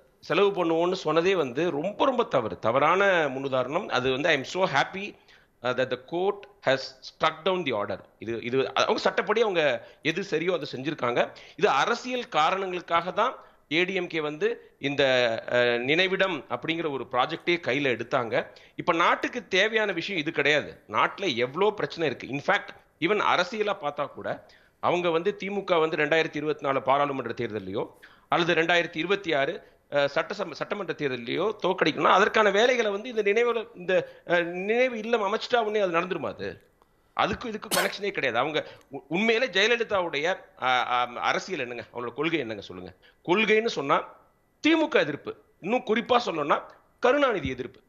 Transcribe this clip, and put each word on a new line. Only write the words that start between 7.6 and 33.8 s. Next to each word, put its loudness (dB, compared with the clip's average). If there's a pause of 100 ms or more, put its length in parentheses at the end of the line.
the -2
order. -6 (200)
இது, -6
இது 0
அவங்க 2
சட்டப்படி 0
அவங்க 0 (140)
எது -2
சரியோ 0
அதை -2
செஞ்சிருக்காங்க. -2 (260)
இது 2
அரசியல் 0
காரணங்களுக்காக 0
தான் 0 (360)
ஏடிஎம்கே -2
வந்து -4
இந்த, 2 (440)
அஹ், 2
நினைவிடம் 0
அப்படிங்கிற -4
ஒரு -6
ப்ராஜெக்டே 0
கையில 0
எடுத்தாங்க. -2 (300)
இப்ப -2
நாட்டுக்கு 0
தேவையான 2
விஷயம் -4
இது -4
கிடையாது. 0
நாட்டுல 0
எவ்வளோ 0
பிரச்சனை -4
இருக்கு. -6
In -6
fact, 0 (320)
even 0
அரசியலா 0
பார்த்தா -6
கூட -10 (340)
அவங்க 0
வந்து, 0
திமுக 0
வந்து 2
ரெண்டாயிரத்தி 2
இருபத்தி -4
நாலு -2
பாராளுமன்ற 0
தேர்தலையோ -6 (400)
அல்லது 2
ரெண்டாயிரத்தி 2
இருபத்தி -2
ஆறு, 0 (280)
அஹ், 2
சட்டசபை, -4
சட்டமன்ற -6
தேர்தலையோ -4 (100)
தோற்கடிக்கணும்னா 2
அதற்கான 6
வேலைகளை 4
வந்து -6
இந்த -2
நினைவுல-, 0
இந்த, 0 (180)